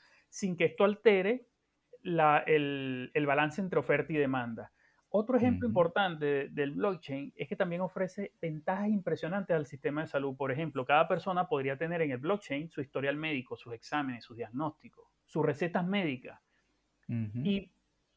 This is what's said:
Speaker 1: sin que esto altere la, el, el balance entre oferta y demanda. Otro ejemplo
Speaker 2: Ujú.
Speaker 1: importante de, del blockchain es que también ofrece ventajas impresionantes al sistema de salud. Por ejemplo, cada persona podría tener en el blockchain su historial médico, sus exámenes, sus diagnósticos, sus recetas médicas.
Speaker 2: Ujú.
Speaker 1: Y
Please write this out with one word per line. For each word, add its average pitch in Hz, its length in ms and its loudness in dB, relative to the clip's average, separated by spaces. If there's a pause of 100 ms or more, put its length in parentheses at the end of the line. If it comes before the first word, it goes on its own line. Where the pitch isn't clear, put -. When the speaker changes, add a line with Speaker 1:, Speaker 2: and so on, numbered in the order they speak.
(300)
Speaker 1:
sin 185 260 -2
que 170 80 0
esto 165 220 4
altere 202 640 4 (560)
la, 156 340 6
el, 139 760 0
el 151 120 2
balance 147 340 2
entre 170 220 0
oferta 147 320 0
y - 20 0
demanda. 127 560 0 (400)
Otro 220 260 2
ejemplo 247 300 2
Speaker 2:
Ujú. 220 40 0
Speaker 1:
importante 175 540 2
de, 143 240 0
del 143 240 -4
blockchain 165 640 -4
es - 120 -8
que - 80 -6
también 180 260 -2
ofrece 190 580 -6
ventajas 185 500 -4
impresionantes 180 640 -2
al 156 100 0
sistema 143 360 -4
de 160 60 -6
salud. 139 300 -4
Por 135 140 -2
ejemplo, 139 340 -4
cada 156 220 6
persona 180 400 0
podría 135 320 0
tener 165 240 0
en 147 80 -2
el 123 80 -4
blockchain 160 500 -4
su - 100 -10
historial 139 380 -2
médico, 147 400 -4
sus 120 160 -12
exámenes, 127 500 -4
sus 110 140 -18
diagnósticos, 120 680 -8 (180)
sus - 180 -2
recetas 165 440 0
médicas. 180 520 -4 (680)
Speaker 2:
Ujú. 113 360 -4
Speaker 1:
Y 196 280 -4 (460)